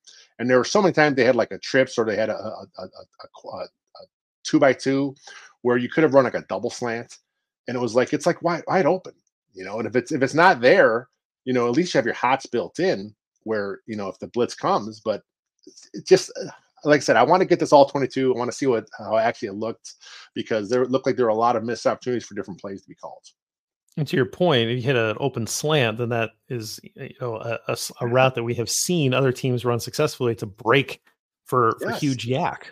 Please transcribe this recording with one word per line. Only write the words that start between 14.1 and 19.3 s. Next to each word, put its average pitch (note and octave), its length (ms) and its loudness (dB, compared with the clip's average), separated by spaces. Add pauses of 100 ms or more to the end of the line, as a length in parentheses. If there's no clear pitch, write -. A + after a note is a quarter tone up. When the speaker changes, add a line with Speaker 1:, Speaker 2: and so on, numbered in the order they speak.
Speaker 1:
the - 80 -12
blitz A#2 260 -2
comes, B2+ 460 -4
but G#2 240 -4 (720)
it - 120 -14
just, - 260 4 (100)
uh, E3 80 -10 (340)
like D3+ 140 4
I - 20 2
said, B2 160 2
I A2+ 80 6
wanna F3 220 4
get E3+ 140 0
this D#3 140 0
all C#3+ 160 8
twenty-two. C3 440 -2
I A2+ 40 -2
wanna A#2+ 140 -4
see C#3 160 -4
what, A2+ 200 0 (100)
how G#2+ 200 -2
actually A2+ 300 0